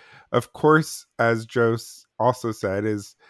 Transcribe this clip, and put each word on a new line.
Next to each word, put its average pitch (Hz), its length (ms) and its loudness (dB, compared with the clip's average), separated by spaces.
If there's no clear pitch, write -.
of 120 200 -2
course, 156 520 2
as 113 280 2
Joe 117 280 2
s-, - 320 -10
also 120 320 -2
said, 101 340 -4
is 104 300 -6